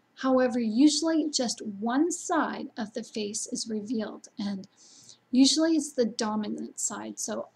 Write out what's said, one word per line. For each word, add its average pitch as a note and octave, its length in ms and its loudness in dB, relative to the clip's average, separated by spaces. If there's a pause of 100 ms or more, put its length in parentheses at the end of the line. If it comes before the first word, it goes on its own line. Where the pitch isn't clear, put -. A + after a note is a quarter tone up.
(160)
However, B3+ 440 2
usually D4 680 4
just A#3+ 320 -2
one A#3 500 0
side B3+ 640 -2
of A3 160 -6
the A#3 100 -8
face G#3+ 440 -6
is B3 220 -6
revealed, G#3+ 600 -6 (100)
and G3+ 300 -6 (640)
usually D#4 460 6
it's D4 160 -2
the B3 120 2
dominant G#3+ 720 -4
side. - 400 -6
So A3 380 -6